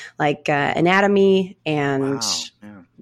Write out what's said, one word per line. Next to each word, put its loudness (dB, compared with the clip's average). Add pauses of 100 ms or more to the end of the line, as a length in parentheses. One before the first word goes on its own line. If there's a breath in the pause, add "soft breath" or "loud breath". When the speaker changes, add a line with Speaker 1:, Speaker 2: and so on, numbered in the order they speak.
(180 loud breath)
Speaker 1:
like, -2
uh, 0
anatomy 2
and, -2
Speaker 2:
Wow. -10 (180)